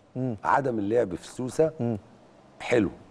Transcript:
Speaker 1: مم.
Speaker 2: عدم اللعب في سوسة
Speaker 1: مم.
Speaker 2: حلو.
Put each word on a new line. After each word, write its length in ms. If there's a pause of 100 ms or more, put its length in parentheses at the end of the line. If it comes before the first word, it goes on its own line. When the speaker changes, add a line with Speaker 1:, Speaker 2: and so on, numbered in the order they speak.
(160)
Speaker 1:
مم. 280
Speaker 2:
عدم 360
اللعب 360
في 120
سوسة 520
Speaker 1:
مم. 180 (640)
Speaker 2:
حلو. 300 (220)